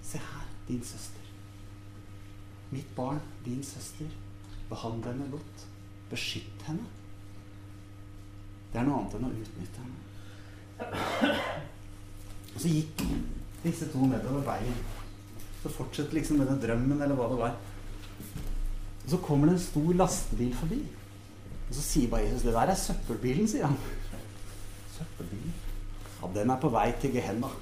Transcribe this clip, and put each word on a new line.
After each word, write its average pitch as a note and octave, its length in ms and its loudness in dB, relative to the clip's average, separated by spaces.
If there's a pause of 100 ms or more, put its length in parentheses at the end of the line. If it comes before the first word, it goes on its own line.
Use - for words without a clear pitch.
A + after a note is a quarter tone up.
«Se - 160 -4
her, - 240 -6 (220)
din B2 180 -2
søster. - 400 -10 (1400)
Mitt - 260 -6
barn, C3+ 220 0 (260)
din B2+ 220 -2
søster. - 480 -8 (560)
Behandle A2+ 400 -4
henne C3+ 240 -4
godt. - 320 -10 (460)
Beskytt - 580 -4
henne.» F#3+ 300 -4 (1700)
Det A2+ 80 -2
er B2 80 4
noe D3 140 4
annet - 180 -4
enn A#2+ 80 0
å - 80 0
utnytte - 480 -8
henne. - 180 -10 (2500)
Og - 80 -6
så E3+ 80 4
gikk D#3 320 2 (640)
disse D#3+ 260 0
to C3 160 6
nedover B2 400 2
veien. A2+ 320 0 (840)
Så - 140 -2
fortsetter C#3+ 420 0
liksom D3+ 240 6
denne C3 220 6
drømmen, B2 400 4
eller C#3 160 6
hva A#2+ 140 4
det B2 80 4
var. B2 160 2 (1500)
Og B2 80 -4
så F3+ 120 6
kommer D3 260 8
det F#3 60 8
en F3 80 2
stor D#3 340 4
lastebil B2 580 4
forbi. - 220 2 (920)
Og - 80 -2
så D3 60 0
sier B2 280 6
bare A2+ 180 6
Jesus, A#2+ 180 4
«Det A#2 80 6
der C3+ 180 8
er F#3+ 60 4
søppelbilen», C3 720 2
sier A3 160 4
han. C#3 100 6 (1160)
«Søppelbilen?» C#3+ 580 -4 (680)
«Ja, F2+ 140 -4
den G#2+ 200 6
er - 80 -2
på D#3 80 6
vei A2+ 180 6 (120)
til C3 140 2
Gehenna. A3+ 360 2 (120)